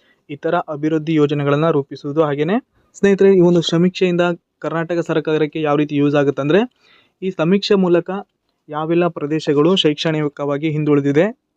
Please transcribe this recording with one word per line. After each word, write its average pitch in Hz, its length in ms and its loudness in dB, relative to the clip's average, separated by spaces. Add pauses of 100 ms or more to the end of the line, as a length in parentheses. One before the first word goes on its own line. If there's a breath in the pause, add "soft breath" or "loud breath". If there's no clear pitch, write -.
(300)
ಇತರ 160 260 -4
ಅಭಿವೃದ್ಧಿ 156 580 -4
ಯೋಜನೆಗಳನ್ನ 147 560 0
ರೂಪಿಸುವುದು. 147 540 -2
ಹಾಗೇನೆ 151 320 -2 (380)
ಸ್ನೇಹಿತರೆ, 196 400 4
ಈ 185 80 6
ಒಂದು 175 200 4
ಸಮೀಕ್ಷೆಯಿಂದ 180 600 0 (380)
ಕರ್ನಾಟಕ 165 400 -4
ಸರ್ಕಾರಕ್ಕೆ 156 640 -2
ಯಾವ 147 140 0
ರೀತಿ 147 200 -2
ಯೂಸ್ 143 200 2
ಆಗುತ್ತೆ 143 260 0
ಅಂದ್ರೆ 156 200 2 (600 soft breath)
ಈ 185 80 -4
ಸಮೀಕ್ಷೆ 190 460 0
ಮೂಲಕ 175 340 2 (600)
ಯಾವೆಲ್ಲ 160 380 0
ಪ್ರದೇಶಗಳು 151 680 0
ಶೈಕ್ಷಣಿಕವಾಗಿ 151 920 -2
ಹಿಂದುಳಿದಿದೆ 147 560 2 (320)